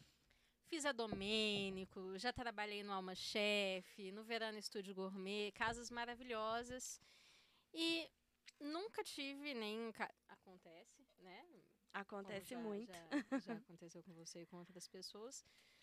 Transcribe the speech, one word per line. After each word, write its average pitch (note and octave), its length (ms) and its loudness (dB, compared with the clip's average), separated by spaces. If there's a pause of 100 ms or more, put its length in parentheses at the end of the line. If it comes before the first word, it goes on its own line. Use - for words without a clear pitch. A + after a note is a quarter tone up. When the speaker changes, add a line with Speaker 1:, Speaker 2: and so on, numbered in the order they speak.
(680)
Speaker 1:
Fiz D4+ 180 2
a C#4+ 80 8
Domênico, G3 1200 2
já A#3+ 140 2
trabalhei G#3 520 0
no G#3 100 -2
Alma F#3 220 0
Chef, G3 960 4
no G#3+ 120 -6
Verano A3 340 0
Estúdio G3 380 -2
Gourmet, G3 580 0
casas A#3 360 2
maravilhosas. A#3+ 1120 -2 (720)
E E4 360 4 (500)
nunca F4+ 440 0
tive C#4 500 -2
nenhum A3+ 400 0
ca-, - 180 -2 (1800)
Speaker 2:
Acontece G3 640 -4
Speaker 1:
Como A#3+ 80 -2
já, A3 60 0
Speaker 2:
muito. G#3 220 -2
Speaker 1:
já, A3+ 480 0
já A3+ 180 -4
aconteceu E3+ 460 -14
com F#3 100 -14
você E3 280 -10
e E3 40 -10
com F3 120 -12
outras F3 300 -12
pessoas. G#3 580 -10 (380)